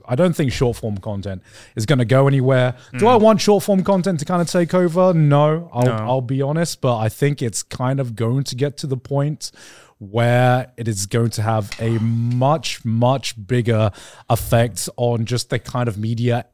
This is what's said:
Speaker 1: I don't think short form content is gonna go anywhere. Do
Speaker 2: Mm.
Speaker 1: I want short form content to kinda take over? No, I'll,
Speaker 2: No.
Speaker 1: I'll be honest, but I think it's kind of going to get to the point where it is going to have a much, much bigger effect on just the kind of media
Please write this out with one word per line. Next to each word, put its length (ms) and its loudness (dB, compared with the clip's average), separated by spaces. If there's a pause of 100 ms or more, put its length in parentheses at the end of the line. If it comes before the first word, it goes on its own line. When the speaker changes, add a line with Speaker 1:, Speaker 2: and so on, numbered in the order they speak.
Speaker 1:
I 100 -4
don't 200 2
think 160 0
short 240 0
form 220 -6
content 440 -8 (360)
is 80 -4
gonna 180 2
go 240 4
anywhere. 480 2 (160)
Do 140 0
Speaker 2:
Mm. 80 6
Speaker 1:
I 20 6
want 240 6
short 240 2
form 200 2
content 360 0
to 60 -6
kinda 180 0
take 300 0
over? 400 4
No, 600 2
I'll, 120 0
Speaker 2:
No. 80 2
Speaker 1:
I'll 280 -2
be 200 -4
honest, 400 -2
but 160 2
I 100 0
think 340 -2
it's 220 -4
kind 380 -4
of 160 -6
going 260 0
to 120 -8
get 240 -4
to 80 -8
the 100 -4
point 520 -4 (500)
where 760 0
it 140 -6
is 160 -4
going 240 -2
to 120 -4
have 380 -2
a 200 -2
much, 840 -2
much 640 -2
bigger 440 2 (380)
effect 680 0
on 280 0
just 240 -6
the 100 -2
kind 280 -4
of 100 -6
media 560 -2